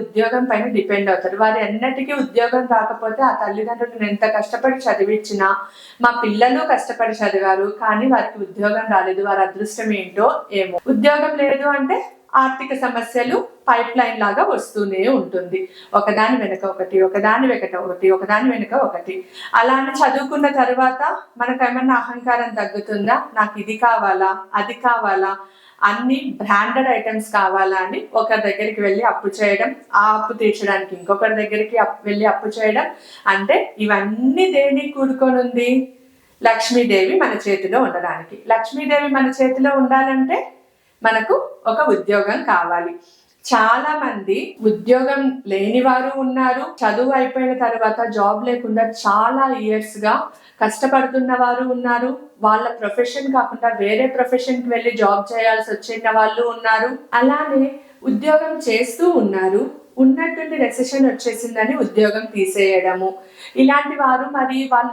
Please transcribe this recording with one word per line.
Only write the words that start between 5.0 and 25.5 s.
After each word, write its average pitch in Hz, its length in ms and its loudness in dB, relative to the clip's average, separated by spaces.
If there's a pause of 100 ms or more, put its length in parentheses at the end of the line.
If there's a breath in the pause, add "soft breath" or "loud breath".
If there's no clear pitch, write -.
మా 240 240 2
పిల్లలు 240 360 4 (120)
కష్టపడి 233 400 -2
చదివారు 190 520 0
కానీ 208 420 0
వారికి 226 320 0
ఉద్యోగం 208 520 -2
రాలేదు, 190 320 0
వారి 196 180 0
అదృష్టం 214 520 -4
ఏంటో 196 500 0 (100)
ఏమో. 190 340 -2
ఉద్యోగం 294 500 2
లేదు 277 300 0
అంటే 285 380 0 (300)
ఆర్థిక 262 460 0
సమస్యలు 247 720 -2 (140)
పైప్ 233 300 2
లైన్ 226 220 2
లాగా 208 240 0
వస్తూనే 202 640 -2
ఉంటుంది, 185 600 -2 (260 loud breath)
ఒకదాని 214 420 2
వెనుక 196 280 -4
ఒకటి, 190 380 0
ఒకదాని 208 440 2
వెనుక 220 280 -2
ఒకటి, 180 360 0
ఒకదాని 208 400 2
వెనుక 220 240 -2
ఒకటి. 190 500 -4 (300 loud breath)
అలా 247 180 4
అని 269 180 0
చదువుకున్న 277 580 0
తర్వాత 262 720 0 (200)
మనకు 254 260 -2
ఏమన్నా 254 300 0
అహంకారం 233 600 -2
తగ్గుతుందా? 208 680 -2 (120)
నాకు 208 260 -2
ఇది 214 160 -6
కావాలా, 196 640 2 (160)
అది 208 180 -2
కావాలా, 202 640 0 (460 loud breath)